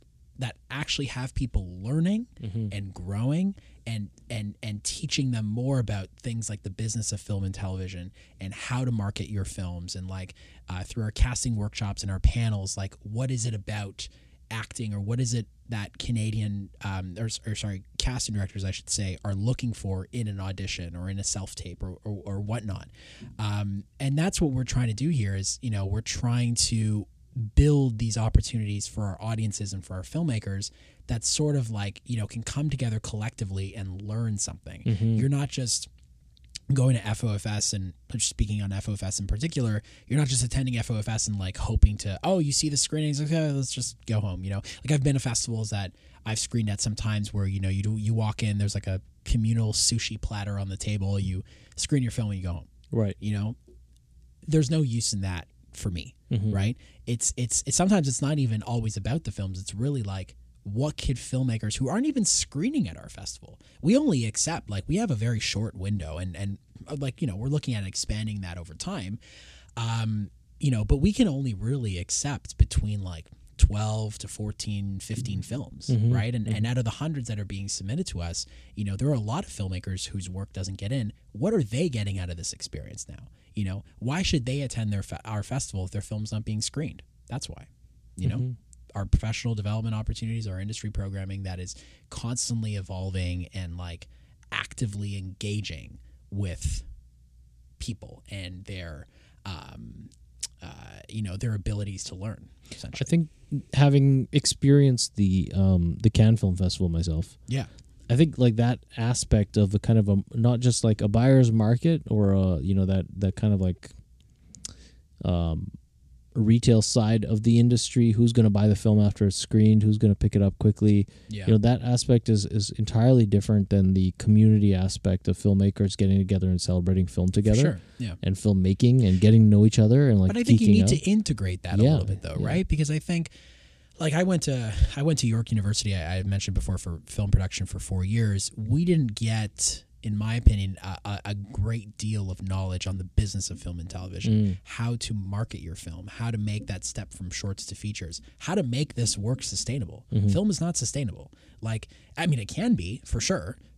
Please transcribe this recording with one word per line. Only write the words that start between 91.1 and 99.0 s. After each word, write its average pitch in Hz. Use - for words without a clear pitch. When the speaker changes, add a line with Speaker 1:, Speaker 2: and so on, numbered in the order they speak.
Speaker 1:
that 92
is 90
constantly 113
evolving 92
and, 87
like, 87
actively 101
engaging 98
with 98
people -
and 92
their, 92